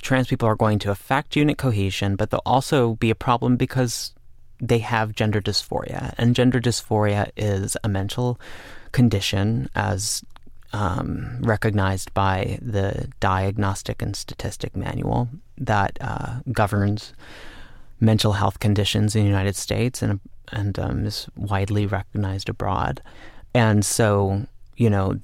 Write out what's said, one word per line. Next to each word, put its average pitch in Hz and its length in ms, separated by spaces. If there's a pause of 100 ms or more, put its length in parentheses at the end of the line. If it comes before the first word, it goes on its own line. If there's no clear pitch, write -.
trans 131 260
people 120 200
are 107 80
going 107 240
to 101 120
affect - 440
unit 147 220
cohesion, 101 580
but 92 140
they'll - 160
also 120 500
be 113 140
a 110 60
problem 123 420
because 127 560 (460)
they 120 200
have 110 340
gender 107 280
dysphoria. - 760
And 120 180
gender 127 240
dysphoria 104 760
is 101 480
a - 60
mental 101 500 (520)
condition 110 840
as, 101 480 (480)
um, 90 680
recognized 101 720
by 98 480
the 98 480 (100)
Diagnostic 98 840
and 101 140
Statistic - 600
Manual - 520 (300)
that, 104 440
uh, 113 380 (120)
governs 104 600 (840)
mental 110 340
health 101 260
conditions 104 560
in 107 80
the 101 60
United 98 280
States 110 440
and, 104 180 (340)
and, 104 260
um, - 260
is - 300
widely 101 500
recognized 98 640
abroad. - 540 (520)
And 107 320
so, 101 640 (300)
you 117 120
know, 98 340